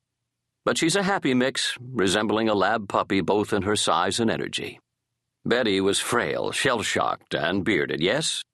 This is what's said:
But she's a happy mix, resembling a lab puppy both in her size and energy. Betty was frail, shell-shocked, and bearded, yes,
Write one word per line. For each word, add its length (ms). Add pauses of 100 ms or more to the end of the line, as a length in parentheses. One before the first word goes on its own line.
(640)
But 120
she's 180
a 80
happy 300
mix, 460
resembling 680
a 80
lab 340
puppy 320
both 320
in 100
her 120
size 440
and 100
energy. 500 (680)
Betty 320
was 200
frail, 520
shell-shocked, 840
and 280
bearded, 380
yes, 400 (120)